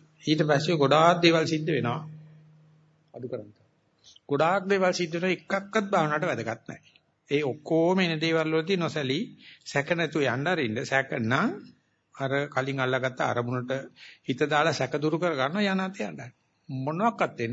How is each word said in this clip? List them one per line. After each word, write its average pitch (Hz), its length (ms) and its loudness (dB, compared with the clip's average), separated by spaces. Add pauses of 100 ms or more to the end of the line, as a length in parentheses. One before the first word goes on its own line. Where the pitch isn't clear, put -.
(220)
ඊට 151 200 2
පස්සේ 151 380 2
ගොඩාක් 160 400 6
දේවල් 165 260 4
සිද්ධ 156 240 -2
වෙනවා. 123 300 0 (1120)
අඩු 123 140 -14
කරන්න. 107 240 -12 (720)
ගොඩාක් 165 400 2
දේවල් 190 300 4
සිද්ධ 170 200 -2
වෙනවා 180 220 0
එකක්වත් 202 520 -2
භාවනාවට 160 400 2
වැදගත් 117 360 -4
නැහැ. - 180 -14 (460)
ඒ 147 160 2
ඔක්කොම 165 560 2
එන 165 180 2
දේවල් 160 320 0
වලදී 165 300 0
නොසැලී 151 420 -2 (440)
සැක 143 260 -2
නැතුව 160 340 0
යන්න 131 220 0
අරින්න. 127 360 -2
සැක 135 340 -2
නම් 147 380 0 (580)
අර 135 180 -4 (140)
කලින් 135 340 -4
අල්ලගත්ත 127 400 -2
අරමුණට 123 520 -2 (480)
හිත - 200 -4
දාලා 151 320 2
සැක 131 220 -2
දුරු 151 240 0
කර 170 160 0
ගන්න 143 280 -2
යන 190 180 0
අතේ 190 260 -6
යන්න. 151 140 -12 (480)
මොනවාක්වත් 156 640 -2
වෙන්නේ 117 180 -4